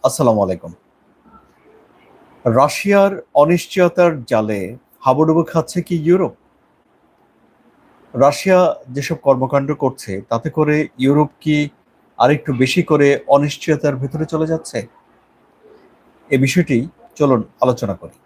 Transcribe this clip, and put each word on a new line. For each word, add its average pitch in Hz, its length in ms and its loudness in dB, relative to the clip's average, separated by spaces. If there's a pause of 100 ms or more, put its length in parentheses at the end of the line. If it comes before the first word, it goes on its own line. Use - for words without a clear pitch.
আসসালামু 117 360 0
আলাইকুম। 87 280 -6 (1700)
রাশিয়ার 196 680 2 (300)
অনিশ্চয়তার 170 800 0
জালে 107 360 -2 (420)
হাবুডুবু 156 400 2
খাচ্ছে - 380 -4
কি 175 140 -6 (120)
ইউরোপ? 180 260 0 (1800)
রাশিয়া 147 460 2 (360)
যেসব 143 200 -6
কর্মকাণ্ড 139 580 0
করছে, 131 380 -6 (180)
তাতে 117 200 -4
করে 151 260 0 (220)
ইউরোপ 143 320 2 (120)
কি 147 280 -2 (480)
আরেকটু 143 360 2
বেশি 131 300 0
করে 143 240 2 (200)
অনিশ্চয়তার 143 680 0
ভেতরে 139 300 -6
চলে 156 260 -4
যাচ্ছে? 147 360 -8 (1400)
এ 139 80 2
বিষয়টি 135 500 0 (280)
চলুন 131 280 2 (180)
আলোচনা 120 400 -2
করি। - 240 -20